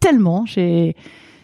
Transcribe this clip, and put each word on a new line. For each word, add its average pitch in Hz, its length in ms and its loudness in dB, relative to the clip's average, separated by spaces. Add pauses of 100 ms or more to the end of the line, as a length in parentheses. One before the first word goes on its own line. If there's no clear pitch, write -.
tellement. 226 440 2
J'ai, 170 520 -2 (460)